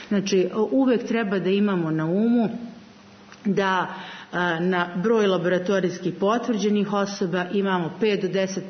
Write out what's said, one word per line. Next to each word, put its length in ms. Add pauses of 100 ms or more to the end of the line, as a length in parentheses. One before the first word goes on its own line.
Znači, 400 (220)
uvek 360
treba 320
da 120
imamo 400
na 140
umu 440 (960)
da, 500 (380)
a, 280
na 360
broj 300
laboratorijski 840
potvrđenih 800
osoba 600
imamo 380 (100)
pet 220
do 60
deset 420